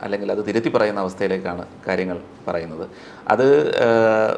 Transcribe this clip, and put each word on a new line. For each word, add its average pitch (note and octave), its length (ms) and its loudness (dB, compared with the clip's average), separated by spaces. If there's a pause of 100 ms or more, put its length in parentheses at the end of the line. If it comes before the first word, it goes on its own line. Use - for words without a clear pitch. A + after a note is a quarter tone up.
അല്ലെങ്കിൽ G2+ 300 -4
അത് G#2 140 -4
തിരുത്തി G#2+ 220 0
പറയുന്ന G#2+ 320 0
അവസ്ഥയിലേക്കാണ് F#2 680 -4 (220)
കാര്യങ്ങൾ F#2 320 -4 (280)
പറയുന്നത്. E2 400 -8 (400)
അത്, A#2+ 180 4 (380)
ആ, - 20 4 (520)